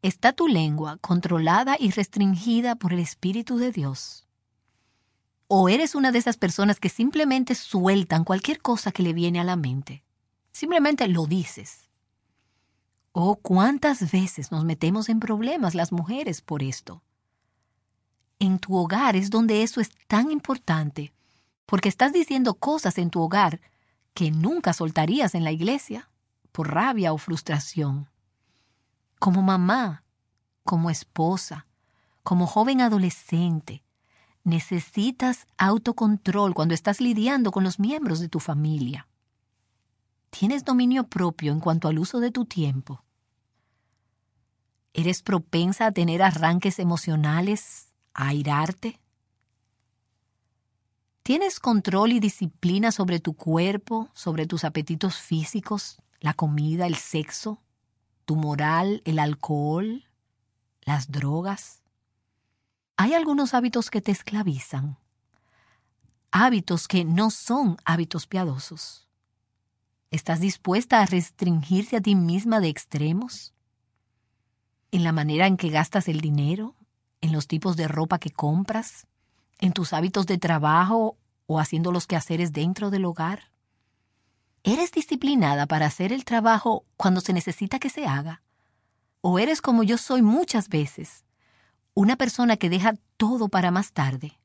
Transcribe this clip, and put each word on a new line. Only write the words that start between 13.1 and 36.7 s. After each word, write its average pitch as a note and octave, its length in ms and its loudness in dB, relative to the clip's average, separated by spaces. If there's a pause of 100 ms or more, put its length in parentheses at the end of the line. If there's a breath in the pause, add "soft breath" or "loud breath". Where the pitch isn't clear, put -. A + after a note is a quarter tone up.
Oh, F#3 240 2
cuántas A#3 760 2
veces F#3 400 -2
nos D#3 140 -2
metemos E3 440 0
en A3+ 120 2
problemas A3+ 540 -2
las E3+ 180 -2
mujeres F#3 500 -4
por D3 200 -6
esto. C3 400 -8 (1400)
En F#3 200 2
tu F#3+ 180 -2
hogar F#3+ 400 2
es G3 140 0
donde A3 320 2
eso A#3 180 -2
es - 100 -2 (160)
tan A#3 240 2
importante, D#3+ 840 -4 (500)
porque G3 240 0
estás C4+ 240 2
diciendo C4+ 420 2
cosas D4 440 -2
en F3 100 0
tu E3+ 140 0
hogar E3+ 400 2 (500)
que D#3+ 180 0
nunca F3+ 440 0
soltarías E3+ 600 0
en E3+ 100 0
la D#3 80 -2
iglesia, G#3+ 580 -4 (420)
por D3+ 220 -4
rabia F#3+ 400 0
o D3+ 40 -4
frustración. C#3+ 920 -4 (1080)
Como F#3+ 220 4
mamá, F#3+ 640 0 (600)
como E3+ 260 0
esposa, D#3+ 760 -4 (560)
como F3+ 240 2
joven B3+ 360 2
adolescente, F3 1000 0 (600)
necesitas G3+ 1120 -2
autocontrol G3+ 960 0
cuando E3 220 0